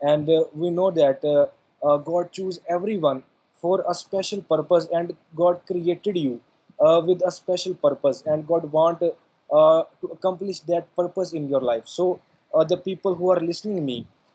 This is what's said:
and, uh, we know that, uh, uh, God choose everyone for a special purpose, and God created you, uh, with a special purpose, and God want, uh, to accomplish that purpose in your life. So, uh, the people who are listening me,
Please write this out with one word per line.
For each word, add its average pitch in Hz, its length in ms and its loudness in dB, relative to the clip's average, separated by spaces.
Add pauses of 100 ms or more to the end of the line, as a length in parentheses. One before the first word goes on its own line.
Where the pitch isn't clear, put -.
and, 151 280 0
uh, 160 140 4 (100)
we 165 160 -4
know 185 220 0
that, 143 340 2
uh, 143 220 4 (380)
uh, 147 120 4
God 170 340 -4
choose 185 280 -8 (100)
everyone 175 540 -2 (360)
for 180 300 0
a 175 40 -2
special 196 480 -6
purpose, 160 520 2
and 170 220 -4 (200)
God 175 300 2
created 175 520 -2
you, 131 220 -2 (400)
uh, 160 260 6
with 175 200 0
a 180 60 0
special 180 420 -6
purpose, 147 520 -2
and 156 220 -2
God 160 240 -2
want, 160 320 2
uh, 160 800 2 (180)
to 180 120 -10
accomplish 185 480 -6
that 170 340 -4
purpose 175 380 -4
in 151 160 -6
your 135 120 2
life. 120 240 -2
So, 180 360 -2 (320)
uh, 160 100 4
the 170 140 0
people 190 380 -4
who 180 160 0
are 175 80 2
listening 170 460 -6
me, 120 200 -6 (300)